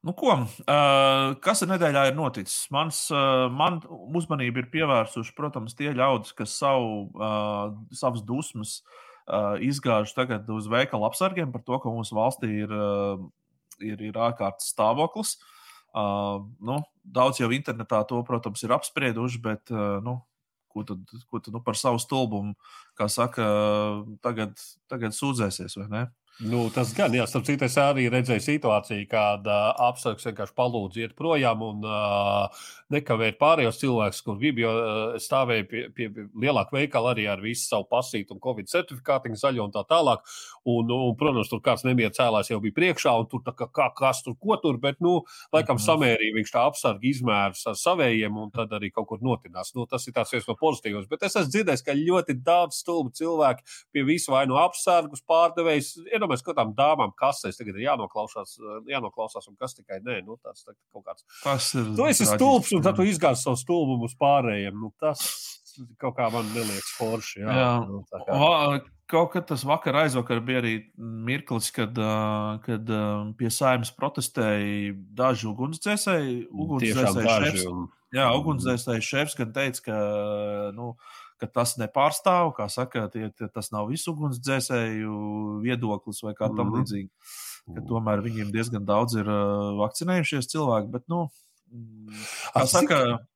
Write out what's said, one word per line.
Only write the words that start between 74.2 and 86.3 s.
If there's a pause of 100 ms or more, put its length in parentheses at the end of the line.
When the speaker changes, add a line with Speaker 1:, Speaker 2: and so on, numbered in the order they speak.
Speaker 1:
daži
ugunsdzēsēji,
Speaker 2:
Tiešām
Speaker 1:
ugunsdzēsēju
Speaker 2:
daži,
Speaker 1:
šefs.
Speaker 2:
un (200)
Speaker 1:
Jā,
Speaker 2:
Mhm.
Speaker 1:
ugunsdzēsēju
šefs
gan
teica,
ka, (800)
nu, (440)
ka
tas
nepārstāv,
kā
saka,
tie,
tie,
tas
nav
visu
ugunsdzēsēju
viedoklis
vai